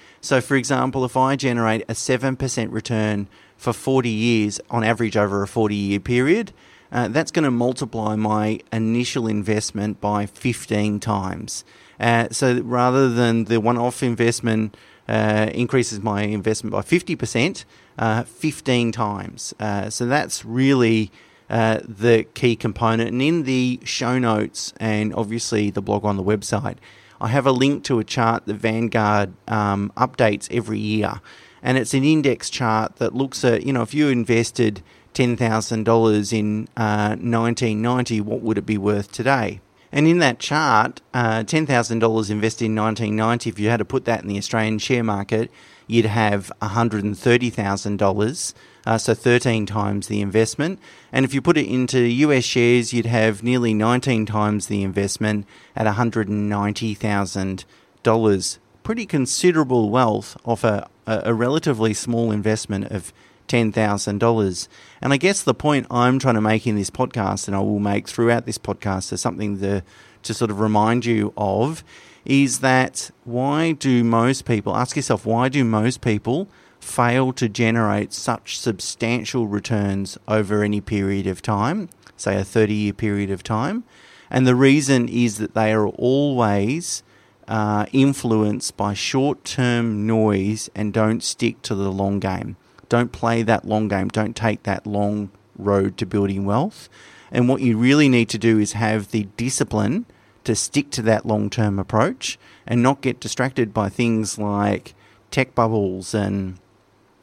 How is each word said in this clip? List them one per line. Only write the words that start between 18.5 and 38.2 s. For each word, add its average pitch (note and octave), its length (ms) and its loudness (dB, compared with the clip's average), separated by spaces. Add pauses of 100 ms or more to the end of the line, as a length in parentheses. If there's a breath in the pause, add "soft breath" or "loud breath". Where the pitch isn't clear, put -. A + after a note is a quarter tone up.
times. G#2 640 -6
Uh, G2+ 300 -4
so A#2 160 -4
that's B2 400 -2
really, A#2 640 2 (380 soft breath)
uh, A2 360 2
the A2+ 400 2 (100)
key A#2+ 200 2
component. A2+ 560 0
And B2 120 -2
in D#3+ 220 2
the B2+ 400 0
show B2+ 340 -2
notes A2 600 -2
and G#2+ 360 -2
obviously G#2+ 560 -2
the F#2+ 100 -6
blog G2+ 240 -2
on G#2 140 0
the F#2+ 60 -4
website, G2 520 -2 (420 loud breath)
I - 100 -4
have B2+ 180 2
a C3+ 60 4
link C3+ 320 2
to B2 140 0
a G#2+ 60 0
chart A#2 400 0
that G#2 120 -6
Vanguard, G#2+ 760 0 (160)
um, G2+ 480 0
updates A#2+ 540 0
every G#2+ 300 -4
year. G#2+ 420 -4 (400 loud breath)
And B2+ 160 0
it's - 160 -4
an C3+ 100 2
index C#3+ 460 2
chart A2 460 -2
that - 180 -2
looks C3+ 280 -4
at, A#2 220 2
you C#3 80 -2
know, B2 100 0
if A2+ 120 -6
you D3+ 140 2
invested A#2 760 0 (320 soft breath)
ten A#2+ 220 0
thousand A2 480 0
dollars A2 460 4
in, G#2+ 460 -2
uh, G#2+ 420 0
nineteen A2+ 600 0
ninety, A#2+ 400 0